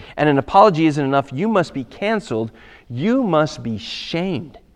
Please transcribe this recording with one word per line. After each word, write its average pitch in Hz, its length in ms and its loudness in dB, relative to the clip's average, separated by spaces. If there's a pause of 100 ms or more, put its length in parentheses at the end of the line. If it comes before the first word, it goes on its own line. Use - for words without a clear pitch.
(160)
and 151 120 2
an 139 100 2
apology 165 480 4
isn't 147 180 2
enough. 135 280 0
You 151 140 -4
must 202 260 0
be 135 120 -8
canceled. 123 680 -4 (380)
You 208 340 0
must 156 400 0
be 113 160 -6
shamed. 165 800 -6 (180)